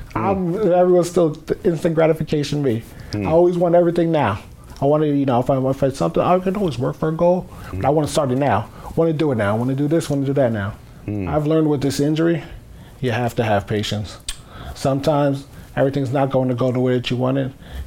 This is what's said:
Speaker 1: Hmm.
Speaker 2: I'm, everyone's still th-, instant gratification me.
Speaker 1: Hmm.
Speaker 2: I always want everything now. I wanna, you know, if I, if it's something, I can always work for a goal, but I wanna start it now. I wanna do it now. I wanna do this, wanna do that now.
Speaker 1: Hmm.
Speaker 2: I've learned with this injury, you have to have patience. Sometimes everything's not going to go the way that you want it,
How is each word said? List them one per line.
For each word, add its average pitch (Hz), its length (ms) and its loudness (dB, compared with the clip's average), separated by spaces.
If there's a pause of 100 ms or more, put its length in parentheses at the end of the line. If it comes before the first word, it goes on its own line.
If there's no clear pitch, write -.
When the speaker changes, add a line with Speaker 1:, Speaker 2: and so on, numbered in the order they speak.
(140)
Speaker 1:
Hmm. - 40 0
Speaker 2:
I'm, 190 540 0
everyone's 180 380 4
still 165 240 2
th-, - 300 -6
instant 170 300 0
gratification 156 680 0
me. 117 200 0 (300)
Speaker 1:
Hmm. 104 160 -2
Speaker 2:
I - 20 0
always 175 280 4
want 170 160 2
everything 170 360 4
now. 120 300 0 (400)
I 139 60 0
wanna, 151 200 4
you 143 200 2
know, 127 140 2
if 127 100 -2
I, 135 80 2 (100)
if 135 140 -2
it's 135 160 0
something, 170 240 0
I 175 180 4
can 190 160 -2
always 175 220 -2
work 139 180 -2
for 160 140 -2
a - 20 -2
goal, 175 360 2 (240)
but 90 120 -6
I 131 60 4
wanna 151 180 2
start 139 240 0
it 127 60 0
now. 113 300 2 (160)
I - 120 -14
wanna 165 160 2
do 151 180 0
it 127 60 0
now. 104 180 2
I 113 40 0
wanna 127 180 0
do 143 100 0
this, 160 240 0
wanna 139 160 0
do 139 60 -2
that 135 200 2
now. 104 180 -4 (340)
Speaker 1:
Hmm. 101 240 -4
Speaker 2:
I've 147 180 0
learned 156 220 2
with 147 140 0
this 139 180 -2
injury, 156 420 0 (580)
you 127 120 -2
have 117 240 -2
to 120 80 0
have 104 240 0
patience. 104 500 -4 (560)
Sometimes 139 720 0 (300)
everything's 135 360 0
not 135 180 2
going 131 180 0
to 127 80 0
go 127 160 0
the 123 80 0
way 127 140 2
that 123 160 -2
you 123 60 -2
want 127 220 0
it, 131 140 -4 (340)